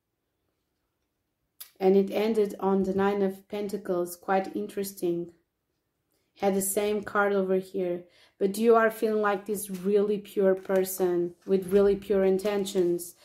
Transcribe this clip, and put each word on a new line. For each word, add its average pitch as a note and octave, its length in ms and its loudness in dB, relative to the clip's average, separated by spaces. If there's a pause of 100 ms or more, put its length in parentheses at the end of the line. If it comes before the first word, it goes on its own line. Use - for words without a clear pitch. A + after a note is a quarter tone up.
(1800)
And F#3+ 160 4
it G3 160 2
ended G#3 480 0
on G3 240 2
the F#3+ 100 -2
Nine G3 280 2
of F#3+ 260 -4
Pentacles, G3 640 -4
quite F#3+ 400 -2
interesting. G3 760 -6 (1080)
Had G3 140 2
the G3 80 0
same G#3 400 -2
card G3+ 300 0
over F#3+ 240 0
here. F3+ 480 -4 (340)
But G3 200 -2
you A3+ 180 6
are A3 140 4
feeling A3 320 -2
like G3+ 240 -2
this G3 240 -6
really G3+ 480 0
pure G3 360 2
person F#3 800 -2 (120)
with F#3+ 260 0
really G3+ 240 4
pure G3 260 0
intentions F#3+ 920 0 (100)